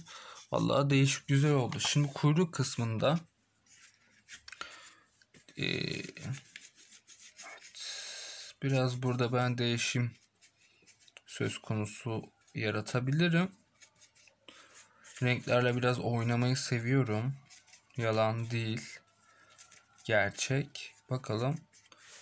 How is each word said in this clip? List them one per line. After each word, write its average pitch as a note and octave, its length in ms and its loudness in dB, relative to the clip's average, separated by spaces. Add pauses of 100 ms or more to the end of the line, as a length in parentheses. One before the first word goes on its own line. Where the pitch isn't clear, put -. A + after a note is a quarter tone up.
(520)
Vallahi A#2+ 380 2
değişik, C#3 380 4
güzel C#3+ 260 4
oldu. C3 260 0
Şimdi D3 340 0
kuyruk D#3 400 4
kısmında, A#2+ 680 0 (2500)
e, - 80 -2
evet. - 800 -4 (2250)
Biraz B2+ 400 2
burada B2 300 2
ben B2 240 2
değişim A#2+ 580 0 (1080)
söz - 320 -4
konusu A2 680 -4 (320)
yaratabilirim. C3 960 0 (1700)
Renklerle B2 520 4
biraz B2 240 2
oynamayı A#2+ 580 2
seviyorum. A#2+ 800 2 (600)
Yalan A2+ 520 2
değil. A2+ 500 -4 (1040)
Gerçek. A2+ 920 0 (140)
Bakalım. B2+ 480 -2 (640)